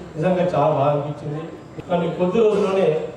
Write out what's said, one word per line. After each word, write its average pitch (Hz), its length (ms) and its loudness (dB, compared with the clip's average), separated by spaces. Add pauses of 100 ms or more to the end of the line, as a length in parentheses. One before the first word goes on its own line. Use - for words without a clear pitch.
(160)
నిజంగా 175 280 2
చాలా 147 300 2
బాగా 139 160 2
అనిపించింది. 147 520 -4 (480)
కానీ 170 200 0
కొద్ది 180 300 0
రోజుల్లోనే 190 600 2 (160)